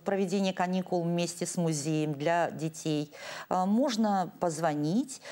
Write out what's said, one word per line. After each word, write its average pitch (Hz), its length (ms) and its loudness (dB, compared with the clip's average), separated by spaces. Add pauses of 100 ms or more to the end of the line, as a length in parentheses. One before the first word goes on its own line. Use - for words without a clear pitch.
проведение 196 480 2
каникул 180 500 0
вместе 170 440 -2
с - 100 -6
музеем 156 560 2
для 160 380 2
детей. 151 600 -4 (380)
Э, 185 160 2
можно 208 760 2
позвонить, 160 920 0